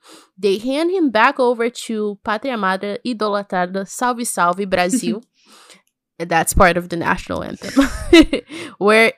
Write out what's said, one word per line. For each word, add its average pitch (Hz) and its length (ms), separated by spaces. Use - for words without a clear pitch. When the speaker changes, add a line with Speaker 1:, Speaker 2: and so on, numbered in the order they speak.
Speaker 1:
They 196 220
hand 277 320
him 339 180
back 226 300
over 240 320
to 208 520
Pátria 226 300
Amada 196 500
Idolatrada, 202 840
Salve 247 400
Salve 185 420
Brasil. 185 540
Speaker 2:
<laughs> - 480
Speaker 1:
That's 170 340
part 175 240
of 175 120
the 170 80
national 170 460
anthem. - 300
<laughs> 320 680
Where 220 400